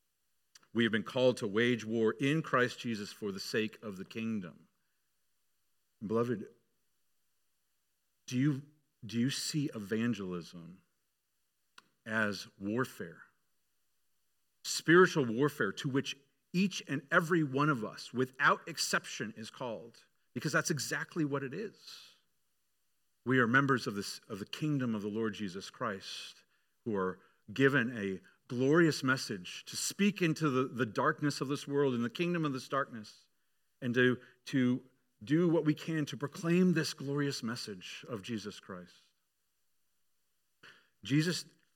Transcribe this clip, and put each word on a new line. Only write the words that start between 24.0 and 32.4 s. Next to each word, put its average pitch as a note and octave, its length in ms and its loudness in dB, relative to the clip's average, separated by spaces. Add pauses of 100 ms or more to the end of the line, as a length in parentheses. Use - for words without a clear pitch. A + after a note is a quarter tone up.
of G#2 100 -10
the G#2 60 -8
kingdom C3 500 -2
of G#2 60 -4
the G#2 60 -4
Lord G#2+ 260 -2
Jesus F#2+ 360 -8
Christ, - 680 -8 (500)
who A2 100 -2
are F#2 240 0 (340)
given C3 440 4
a F#2+ 220 -4 (340)
glorious C#3+ 500 4
message C3 600 -2
to - 100 -12
speak - 460 0
into D#3+ 280 2
the, C3 160 4
the B2 200 -2
darkness C#3+ 560 0
of C#3 60 -2
this C#3+ 200 -4
world C#3+ 260 2
and A#2 100 0
the A#2 60 -2
kingdom E3+ 360 0